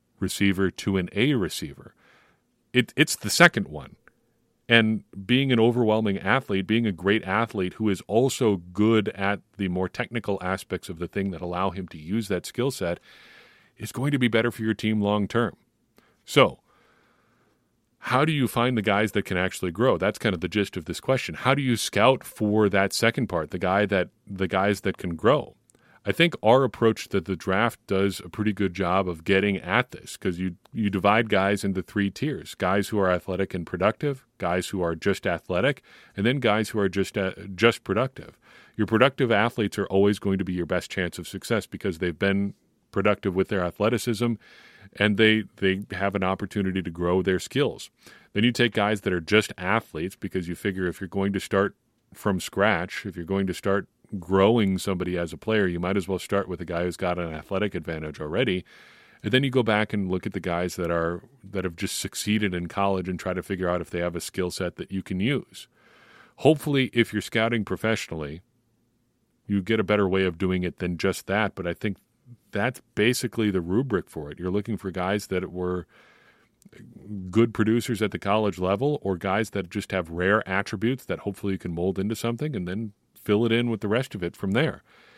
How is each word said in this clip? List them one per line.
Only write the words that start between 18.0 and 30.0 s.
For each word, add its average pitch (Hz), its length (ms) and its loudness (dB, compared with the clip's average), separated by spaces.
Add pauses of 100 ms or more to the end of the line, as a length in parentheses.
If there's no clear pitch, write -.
how 131 260 0
do 160 60 0
you 139 140 0
find 123 300 0
the 110 60 0
guys 104 300 2
that 104 120 0
can 92 140 -2
actually 92 320 -2
grow? 104 260 2
That's 92 220 0
kind 104 160 0
of 82 80 -6
the 90 60 -2
gist 101 280 -2
of 85 80 -6
this - 160 -8
question. 127 340 -2
How 131 200 2
do 143 80 0
you 127 140 2
scout 113 460 2
for 107 460 2
that 98 240 2
second 117 360 0
part, 80 220 -2
the 92 80 -6
guy 95 280 2
that, 95 240 2 (160)
the 95 220 -2
guys 101 340 2
that - 160 -2
can 85 180 -6
grow? 127 380 2 (520)
I 101 60 2
think 165 300 2
our 127 220 6
approach 110 440 2
to 98 120 0
the 92 160 -4
draft 101 500 0
does 98 340 0
a 90 100 -16
pretty 104 240 -2
good 95 180 -2
job 92 360 0
of 80 160 -8
getting 98 340 2
at 101 320 0
this, - 260 -14